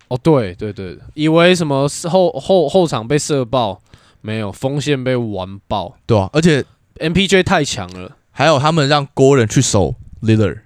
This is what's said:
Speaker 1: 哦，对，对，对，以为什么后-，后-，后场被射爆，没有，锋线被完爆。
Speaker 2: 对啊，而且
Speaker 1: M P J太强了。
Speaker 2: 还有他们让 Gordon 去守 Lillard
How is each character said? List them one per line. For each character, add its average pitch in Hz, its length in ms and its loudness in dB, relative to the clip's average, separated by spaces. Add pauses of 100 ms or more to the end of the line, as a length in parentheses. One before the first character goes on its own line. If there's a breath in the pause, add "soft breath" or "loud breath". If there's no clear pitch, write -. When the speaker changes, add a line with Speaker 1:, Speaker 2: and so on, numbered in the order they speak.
Speaker 1:
哦， 123 160 -6
对， 120 320 0
对， 107 180 -10
对， 92 240 -12 (160)
以 151 140 -2
为 165 260 4
什 170 120 -2
么 139 220 0 (220)
后-， 180 240 2
后-， 180 340 2
后 180 200 2
场 113 200 -6
被 147 120 0
射 139 260 -2
爆， 110 340 -2 (420 soft breath)
没 107 180 -8
有， 104 120 -8
锋 135 300 -6
线 135 200 -2
被 127 140 -2
完 101 520 -6
爆。 98 280 -6 (120)
Speaker 2:
对 117 100 4
啊， 95 160 0
而 151 80 2
且 156 240 2 (340)
Speaker 1:
M 160 140 -4
P 190 140 2
J 185 160 4
太 175 200 0
强 95 300 -8
了。 92 240 -16 (140)
Speaker 2:
还 - 140 0
有 156 120 4
他 151 140 0
们 156 160 2
让 147 280 0
Gordon 135 300 4
去 131 160 0
守 90 340 0 (260)
Lillard 110 440 2